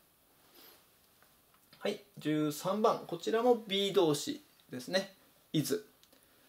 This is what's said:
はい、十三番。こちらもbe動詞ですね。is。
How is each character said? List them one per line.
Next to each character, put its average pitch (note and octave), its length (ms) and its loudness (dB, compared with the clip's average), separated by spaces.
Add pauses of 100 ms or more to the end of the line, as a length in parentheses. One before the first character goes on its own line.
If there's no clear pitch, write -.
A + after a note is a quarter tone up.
(1800)
は - 120 -6
い、 - 100 -6 (180)
十 D3+ 320 -2
三 F#3+ 300 -4
番。 G#3+ 260 2
こ E3+ 120 -8
ち - 120 -6
ら A3+ 120 0
も A#3+ 240 4
be G3 260 -2
動 E3 220 4
詞 - 280 -6 (280)
で B2+ 100 -10
す - 80 -14
ね。 F#3+ 260 -2 (380)
is。 C3 320 0 (640)